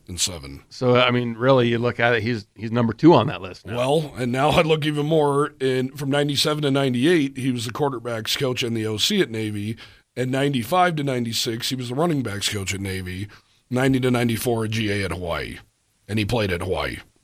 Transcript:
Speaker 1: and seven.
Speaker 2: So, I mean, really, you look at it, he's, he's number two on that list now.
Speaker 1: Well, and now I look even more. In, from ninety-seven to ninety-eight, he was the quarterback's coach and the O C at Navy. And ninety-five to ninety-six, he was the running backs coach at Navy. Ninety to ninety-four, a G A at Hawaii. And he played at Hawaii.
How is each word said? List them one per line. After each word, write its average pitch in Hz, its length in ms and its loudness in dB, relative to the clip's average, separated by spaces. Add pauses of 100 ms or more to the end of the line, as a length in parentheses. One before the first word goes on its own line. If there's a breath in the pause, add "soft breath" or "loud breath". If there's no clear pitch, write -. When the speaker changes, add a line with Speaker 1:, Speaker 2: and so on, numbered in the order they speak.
Speaker 1:
and 90 120 -10
seven. 71 500 -6
Speaker 2:
So, 123 260 2
I 123 160 4
mean, 120 240 -2
really, 123 320 4
you 117 100 0
look 120 220 -2
at 120 160 4
it, 107 80 0
he's, 113 320 -4
he's 110 160 -8
number 117 220 2
two 160 200 8
on 117 140 6
that 90 140 -8
list 92 260 -14
now. 110 100 -6
Speaker 1:
Well, 143 400 0
and 123 140 -2
now 135 180 2
I 143 140 6
look 156 220 2
even 147 200 0
more. 147 540 2
In, 131 320 0
from 139 180 -6
ninety-seven 147 540 0
to 143 80 2
ninety-eight, 135 680 2
he 127 140 -2
was 120 160 -6
the 123 60 -8
quarterback's 120 600 -4
coach 127 280 -2
and 113 120 -2
the 110 120 -2
O 110 100 -4
C 196 240 2
at 139 80 -2
Navy. 107 480 -6 (380 loud breath)
And 127 160 -4
ninety-five 143 640 0
to 151 80 -2
ninety-six, 117 640 -4
he 135 60 -4
was 127 140 -8
the 123 60 -6
running 151 280 0
backs 101 260 -4
coach 98 240 -4
at 98 80 -6
Navy. 95 460 -6 (420 soft breath)
Ninety 131 300 2
to 127 100 0
ninety-four, 117 560 0
a - 40 -4
G 110 220 -2
A 101 140 -2
at 87 60 -6
Hawaii. 80 480 -6 (480)
And 104 100 -4
he 107 80 0
played 104 260 0
at 87 120 -2
Hawaii. 78 340 -4 (260)